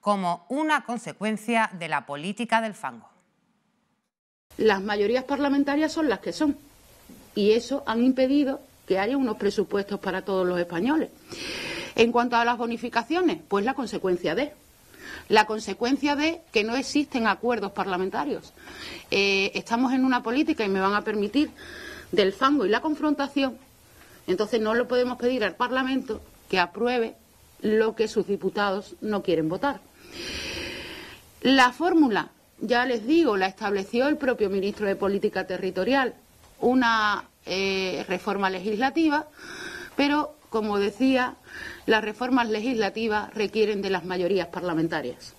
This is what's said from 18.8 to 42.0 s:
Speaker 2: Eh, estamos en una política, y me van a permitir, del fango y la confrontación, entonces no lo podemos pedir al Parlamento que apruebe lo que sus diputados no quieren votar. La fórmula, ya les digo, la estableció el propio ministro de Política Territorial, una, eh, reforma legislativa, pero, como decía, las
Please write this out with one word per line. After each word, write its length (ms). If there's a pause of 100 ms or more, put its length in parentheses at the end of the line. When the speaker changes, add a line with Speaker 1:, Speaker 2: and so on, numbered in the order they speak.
Speaker 2:
Eh, 440
estamos 380
en 100
una 200
política, 420
y 40
me 120
van 120
a 120
permitir, 460 (600)
del 220
fango 320
y 40
la 120
confrontación, 760 (680)
entonces 320
no 140
lo 160
podemos 280
pedir 280
al 100
Parlamento 680 (280)
que 100
apruebe 560 (440)
lo 360
que 120
sus 200
diputados 760
no 220
quieren 260
votar. 300 (1600)
La 300
fórmula, 580 (300)
ya 260
les 220
digo, 280
la 120
estableció 600
el 100
propio 340
ministro 340
de 100
Política 520
Territorial, 640 (460)
una, 680 (220)
eh, 600
reforma 440
legislativa, 760 (680)
pero, 400 (160)
como 260
decía, 560 (540)
las 160